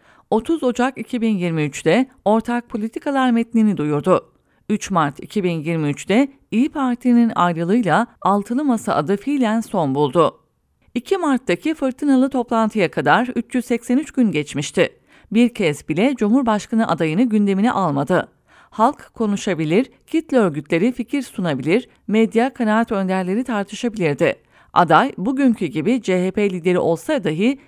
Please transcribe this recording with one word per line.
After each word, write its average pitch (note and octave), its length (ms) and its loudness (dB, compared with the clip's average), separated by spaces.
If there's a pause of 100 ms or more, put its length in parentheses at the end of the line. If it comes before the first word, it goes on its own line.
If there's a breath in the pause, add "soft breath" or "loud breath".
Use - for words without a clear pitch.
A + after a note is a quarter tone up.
(300 soft breath)
Otuz A#3 320 -2
Ocak B3 360 -2
iki A3+ 220 -8
bin A3 160 0
yirmi E3 280 -2
üçte E3+ 420 0 (180 soft breath)
ortak A#3+ 440 -2
politikalar B3+ 640 -2
metnini A3+ 460 2
duyurdu. D3 560 0 (360)
Üç - 220 -4
Mart E3 300 -2
iki - 240 -4
bin E3+ 160 -2
yirmi D#3 300 -2
üçte G#3+ 380 0 (220 loud breath)
İYİ A#3+ 180 2
Parti'nin B3 680 0
ayrılığıyla F3 720 0 (160 soft breath)
Altılı G#3 420 0
Masa A3 300 -2
adı E3 220 0
fiilen A#3 440 -2
son D#3+ 340 -2
buldu. D3 460 2 (540)
İki B3 220 -4
Mart'taki D4 580 -2
fırtınalı C4+ 560 0
toplantıya A3+ 600 0
kadar - 440 2
üç - 200 -4
yüz B3 100 -2
seksen B3 340 -2
üç D4+ 120 -6
gün A3+ 220 0
geçmişti. D3 560 -2 (440 soft breath)
Bir A#3 160 4
kez E3+ 400 -4
bile G#3 280 0
Cumhurbaşkanı A3+ 720 0
adayını D#3+ 340 0
gündemine G#3+ 500 2
almadı. D#3 560 0 (420 soft breath)
Halk - 440 -2
konuşabilir, G3+ 760 -2 (160 soft breath)
kitle D#4 320 -2
örgütleri E3+ 540 0
fikir C4 300 -6
sunabilir, E3 640 -2 (180 soft breath)
medya A3+ 480 2
kanaat A3+ 380 0
önderleri F#3+ 520 -2
tartışabilirdi. G3+ 920 -2 (360 soft breath)
Aday E3+ 440 4
bugünkü A#3+ 500 0
gibi F3+ 360 -2
C F#3 240 0
H F#3+ 40 -4
P G3+ 200 0
lideri F3+ 280 0
olsa E3+ 460 -2
dahi F#3+ 440 0